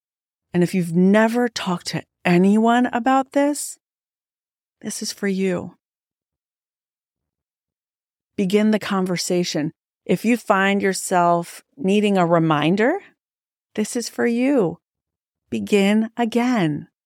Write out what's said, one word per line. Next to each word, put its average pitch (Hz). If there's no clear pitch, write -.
And 175
if 170
you've 170
never 220
talked -
to -
anyone 214
about 262
this, 285
this -
is 214
for -
you. 190
Begin 208
the 214
conversation. 180
If -
you 226
find 196
yourself 175
needing 202
a 175
reminder, 170
this 214
is 233
for 240
you. 240
Begin 208
again. 226